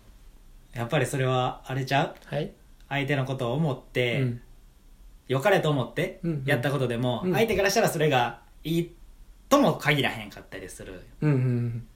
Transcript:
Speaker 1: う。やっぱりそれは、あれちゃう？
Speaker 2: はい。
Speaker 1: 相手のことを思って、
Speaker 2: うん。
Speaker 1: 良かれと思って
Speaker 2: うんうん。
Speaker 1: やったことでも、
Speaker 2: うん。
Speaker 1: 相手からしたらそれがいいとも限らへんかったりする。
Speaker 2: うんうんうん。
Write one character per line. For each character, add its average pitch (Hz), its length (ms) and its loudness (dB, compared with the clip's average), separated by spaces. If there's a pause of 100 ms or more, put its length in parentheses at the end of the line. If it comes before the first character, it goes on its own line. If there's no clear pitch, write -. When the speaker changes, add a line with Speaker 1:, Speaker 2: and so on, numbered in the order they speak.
(760)
Speaker 1:
う。 120 40 -10
や 117 80 -4
っ - 20 -10
ぱ 131 100 0
り 127 60 2
そ 135 140 -4
れ 131 80 2
は、 127 400 0
あ 131 80 -6
れ 135 100 -2
ち 135 100 -2
ゃ 160 200 2 (160)
う？ - 40 -6
Speaker 2:
は 143 60 -2
い。 208 120 -6 (360)
Speaker 1:
相 139 180 -2
手 143 100 0
の 131 100 -2
こ 135 80 -4
と 123 160 -2
を 127 40 -2
思 151 200 0
っ - 80 -12
て、 123 400 -2
Speaker 2:
う - 20 2
ん。 120 160 -4 (840)
Speaker 1:
良 131 140 0
か 208 100 4
れ 185 100 6
と 156 80 0
思 135 160 2
っ - 80 -10
て 185 300 -4
Speaker 2:
う 170 60 -2
ん - 20 -2
う 160 60 -2
ん。 131 100 -8
Speaker 1:
や 143 100 2
っ 120 60 -2
た 139 80 0
こ 143 80 -2
と 127 100 0
で 117 80 -2
も、 120 260 -2
Speaker 2:
う 185 60 -2
ん。 175 60 2
Speaker 1:
相 226 120 2
手 214 80 0
か 185 80 2
ら 202 80 4
し - 40 -2
た 226 80 4
ら 175 80 4
そ 165 80 -4
れ 151 100 4
が 123 320 2 (240)
い 165 140 0
い 170 160 -4 (560)
と 285 100 8
も 175 140 4
限 147 260 0
ら 117 100 0
へ 107 140 -10
ん 101 60 -14
か 101 100 -18
っ - 80 -20
た - 80 -16
り 95 140 -12
す - 120 -16
る。 92 200 -14 (180)
Speaker 2:
う 151 80 2
ん - 20 4
う 143 40 4
ん - 20 2
う 127 40 2
ん。 120 560 -2